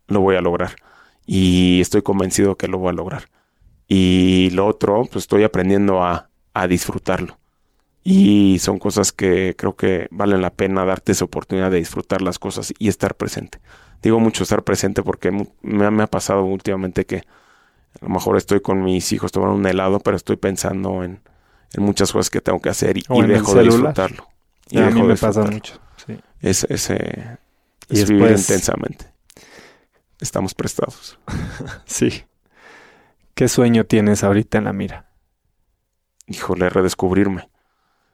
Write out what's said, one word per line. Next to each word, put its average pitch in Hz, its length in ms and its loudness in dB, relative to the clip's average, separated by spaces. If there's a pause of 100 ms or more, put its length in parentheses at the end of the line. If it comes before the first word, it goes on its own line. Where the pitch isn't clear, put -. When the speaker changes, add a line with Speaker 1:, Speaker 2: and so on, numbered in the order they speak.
Speaker 1:
lo 101 120 0
voy 95 160 4
a 87 60 0
lograr". 90 340 -2 (500)
Y 90 540 4
estoy 98 220 2
convencido 98 560 0
que - 100 -6
lo 92 100 -4
voy 92 120 -2
a 87 40 -2
lograr. 87 360 -10 (580)
Y 92 640 4
lo 95 160 0
otro, 107 380 0
pues - 180 -8
estoy 104 200 2
aprendiendo 95 600 2
a, 87 260 -4 (240)
a 92 140 -2
disfrutarlo. 92 680 -4 (680)
Y 104 560 6
son 98 200 -2
cosas 98 320 0
que 92 460 0
creo - 180 -4
que 92 360 -2
valen 98 300 0
la 90 120 -2
pena 95 320 -2
darte 95 260 -2
esa 92 140 0
oportunidad 95 460 -4
de 90 60 2
disfrutar 92 440 -4
las 90 180 -6
cosas - 400 -10
y 107 80 -2
estar - 280 -2
presente. - 440 -10 (420)
Digo 110 180 2
mucho 113 240 0
estar 104 200 -2
presente 98 400 -2
porque 95 280 -4
mu-, 98 160 -4 (140)
me 104 240 0
ha, 104 60 0
me 107 120 2
ha 107 40 -4
pasado 98 380 -2
últimamente 95 600 -4
que 92 120 -6 (840)
a - 60 -18
lo 98 40 -8
mejor 98 280 0
estoy 98 240 0
con 95 220 -2
mis 92 280 -2
hijos 95 220 -4
tomando 95 220 0
un 98 100 0
helado, 95 340 0
pero 101 160 -2
estoy 98 220 -4
pensando 95 680 -4
en, 92 160 -12 (540)
en 101 100 -4
muchas 101 280 0
cosas 98 180 -2
que - 120 -6
tengo 92 200 -4
que - 80 -4
hacer 95 280 -2
y, - 120 -8
Speaker 2:
O 127 60 0
Speaker 1:
y 120 40 4
Speaker 2:
en 113 60 4
el 110 80 4
Speaker 1:
dejo 104 220 2
de 95 140 8
Speaker 2:
celular. 127 240 4
Speaker 1:
disfrutarlo. - 340 -6 (420)
Y - 80 -4
Speaker 2:
A - 80 4
Speaker 1:
dejo 113 100 2
Speaker 2:
mí 113 60 4
Speaker 1:
de 95 60 4
Speaker 2:
me - 80 4
pasa 107 260 0
Speaker 1:
disfrutarlo. 104 120 0
Speaker 2:
mucho, - 200 -12 (320)
sí. 110 140 -16 (220)
Speaker 1:
Es, - 280 -2
ese, - 680 -6 (520)
Speaker 2:
Y 110 100 2
Speaker 1:
es 101 100 2
vivir 104 200 6
Speaker 2:
después 101 200 4
Speaker 1:
intensamente. - 560 -4 (1120)
Estamos - 360 -6
prestados. - 720 -8
Speaker 2:
<laughs> - 580 -12
Sí. - 380 -4 (1120)
¿Qué 127 120 2
sueño 117 380 4
tienes 104 380 2
ahorita 101 340 2
en 107 60 -2
la 101 100 -4
mira? - 380 -10 (1160)
Speaker 1:
Híjole, 90 420 -2
redescubrirme. 92 800 0 (640)